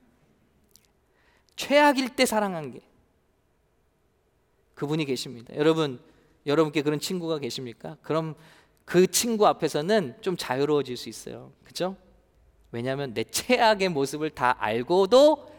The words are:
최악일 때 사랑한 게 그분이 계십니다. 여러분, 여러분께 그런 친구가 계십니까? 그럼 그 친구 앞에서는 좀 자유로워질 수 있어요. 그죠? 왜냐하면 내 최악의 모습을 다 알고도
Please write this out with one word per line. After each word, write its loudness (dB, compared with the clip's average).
최악일 2
때 4
사랑한 -2
게 -18
그분이 -4
계십니다. -6
여러분, 2
여러분께 2
그런 0
친구가 -6
계십니까? -10
그럼 -4
그 4
친구 0
앞에서는 0
좀 -4
자유로워질 -2
수 -12
있어요. -16
그죠? -8
왜냐하면 -6
내 -4
최악의 2
모습을 -4
다 0
알고도 4